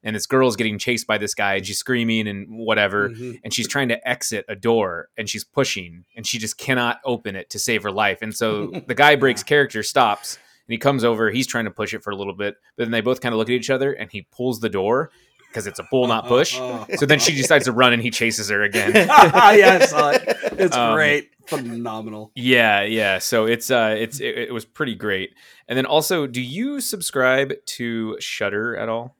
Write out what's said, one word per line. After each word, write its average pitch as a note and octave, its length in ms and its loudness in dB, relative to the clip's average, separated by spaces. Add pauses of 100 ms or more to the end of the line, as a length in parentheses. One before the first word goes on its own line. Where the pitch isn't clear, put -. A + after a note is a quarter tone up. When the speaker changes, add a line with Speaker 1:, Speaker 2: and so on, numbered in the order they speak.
Speaker 1:
and G#2+ 100 -6
this G2+ 120 -6
girl's C3 280 2
getting G#2+ 240 -2
chased A#2+ 300 -4
by G#2+ 100 0
this G2+ 160 -4
guy, G2+ 220 0
and F#2+ 100 -6
she's G2+ 120 -8
screaming A2+ 500 -2
and G2 200 -10
whatever, G#2 640 -2
Speaker 2:
Mm-hmm. A#2 220 -12 (100)
Speaker 1:
and A2+ 100 -8
she's A2+ 140 -4
trying C3+ 220 -2
to A#2 200 -4
exit A#2 400 -4
a G#2+ 60 -8
door, G2 640 -2
and G#2+ 120 -8
she's G#2+ 140 -8
pushing, F2+ 640 -6 (100)
and A2+ 100 -16
she - 140 -6
just A2 180 -8
cannot A#2+ 480 -2
open A2+ 300 -6
it - 160 -12
to G#2+ 80 -10
save G#2+ 240 -2
her G2+ 80 -4
life. G2 320 -2
And A2 100 -10
so G#2+ 360 -4
Speaker 2:
<laughs> - 180 -12
Speaker 1:
the B2 80 -6
guy D3 220 6
breaks B2+ 240 0
Speaker 2:
Yeah. - 80 -12
Speaker 1:
character, C#3 340 0
stops, - 540 0
and - 360 -16
he A2+ 60 -6
comes C#3 240 0
over. A2+ 300 2
He's B2+ 160 -2
trying A#2 160 -4
to G2+ 80 -6
push G#2+ 200 -6
it A2 120 -12
for G#2+ 80 -8
a G2 40 -8
little G2 200 -8
bit, G2+ 180 -4 (220)
but A#2+ 80 -4
then A2+ 80 -4
they A2+ 80 0
both B2+ 200 0
kinda A#2+ 160 -4
look A2 120 -2
at B2 60 0
each A#2 160 -4
other, C3+ 220 0
and - 200 -10
he G2+ 180 -12
pulls B2 300 -6
the A2+ 80 -2
door G#2+ 420 -2 (420)
'cause G2+ 160 -8
it's - 120 -12
a E2+ 40 -12
pull, B2+ 240 0
not A2+ 180 -2
push. B2+ 280 2
Speaker 2:
<laughs> B2+ 420 -8
Speaker 1:
So D3 100 0
then D3 140 4
she D#3+ 140 2
decides C3+ 300 4
to B2 80 0
run, B2 200 6
and A#2 100 2
he A#2 100 -2
chases A2+ 380 -2
her G#2 120 2
again. G#2 300 0
Speaker 2:
<laughs> - 20 -2
Yeah, G3+ 840 8
I - 60 8
saw D3 240 2
it. - 120 2 (360)
It's F3 180 2
Speaker 1:
Um, A#2+ 180 2
Speaker 2:
great. D3 360 2 (160)
Phenomenal. A2+ 880 -8
Speaker 1:
Yeah, A#2 480 4
yeah. G#2 360 0
So A2 280 0
it's, A#2 240 -2
uh, A2+ 280 2
it's, A#2 200 -6
it, A#2+ 180 -6 (120)
it B2 60 -10
was A2+ 100 -8
pretty B2+ 300 -6
great. F#2+ 400 -6 (340)
And B2 80 -4
then C3 80 0
also, D#3 420 0
do B2 140 -8
you A3+ 400 -6
subscribe C#3 720 -2 (140)
to A2+ 520 -6
Shudder G#2+ 580 -4
at A2+ 120 -6
all? A#2 320 -8